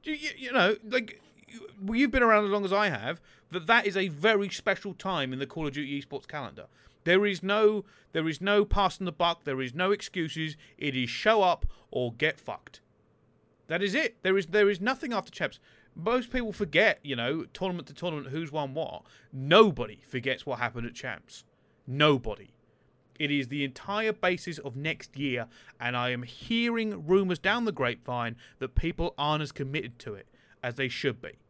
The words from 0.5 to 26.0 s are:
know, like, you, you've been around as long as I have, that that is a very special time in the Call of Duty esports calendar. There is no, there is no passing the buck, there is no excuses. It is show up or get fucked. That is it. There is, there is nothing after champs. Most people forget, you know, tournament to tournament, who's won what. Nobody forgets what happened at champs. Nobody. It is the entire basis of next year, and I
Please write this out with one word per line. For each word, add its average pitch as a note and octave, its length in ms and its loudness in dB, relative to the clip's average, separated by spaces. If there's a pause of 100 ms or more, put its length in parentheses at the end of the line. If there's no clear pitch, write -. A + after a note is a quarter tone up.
know, G#3 240 4 (120)
like, A#3 320 -4 (280)
you, - 200 -18 (240)
you've B3+ 200 4
been B3+ 100 4
around G#3+ 240 8
as G3 40 0
long G3+ 140 2
as F#3 80 0
I G#3 160 4
have, C3+ 320 -4 (300)
that E3 160 -6
that A#3 200 4
is F#3+ 100 0
a G3 120 0
very G3 400 2
special F#3+ 460 -4
time D3 380 -2
in C3 60 -6
the C3+ 80 -4
Call D#3 200 -6
of C#3 80 -4
Duty C#3+ 260 -6
esports - 260 -12
calendar. B2 400 -10 (380)
There F#3 220 6
is F#3 160 -2
no, G#3 420 4 (280)
there D#3+ 160 0
is D#3 120 -4
no G3+ 240 4
passing F#3+ 420 2
the F3 60 -4
buck, E3+ 320 0
there C3 160 -2
is B2 140 -4
no F3+ 160 2
excuses. D#3+ 680 -4 (220)
It C#3 180 -2
is B2+ 140 0
show G#3+ 320 4
up F3+ 240 2 (240)
or B2 220 -2
get D3 280 -2
fucked. - 400 -12 (880)
That F3 160 -2
is G3 120 0
it. - 280 0
There F#3+ 160 2
is, F3 80 -2
there G3+ 240 4
is F3+ 100 -2
nothing B3 320 -2
after G3+ 180 -4
champs. - 280 -6 (360)
Most A#3 380 -2
people A#3 200 -2
forget, F#3 500 2
you C#3 140 -4
know, C3 360 -2
tournament F3+ 360 -4
to D3 60 -20
tournament, D3+ 340 -6
who's D3+ 240 -6
won C#3+ 220 -4
what. - 280 -6 (300)
Nobody C3+ 760 2
forgets B2+ 400 -6
what B2 120 -6
happened A#2+ 280 -4
at - 80 -12
champs. - 500 -14 (420)
Nobody. B2+ 640 2 (680)
It D3 120 -2
is C#3 180 0
the C#3+ 160 -4
entire G#3 480 -4
basis F3+ 460 -2
of C3 180 -10
next D3 420 -8
year, B2 300 -2 (300)
and B2 180 -4
I B2 140 0